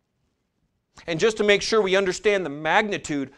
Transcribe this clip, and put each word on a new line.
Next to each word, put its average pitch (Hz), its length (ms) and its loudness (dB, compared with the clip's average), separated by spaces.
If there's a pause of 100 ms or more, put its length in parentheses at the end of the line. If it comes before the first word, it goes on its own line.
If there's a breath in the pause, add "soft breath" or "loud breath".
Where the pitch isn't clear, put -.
(1040 loud breath)
And 165 160 -6
just 220 160 0
to 214 80 0
make 202 160 4
sure 220 200 2
we 185 140 0
understand 196 500 0
the 143 40 -6
magnitude 156 880 -2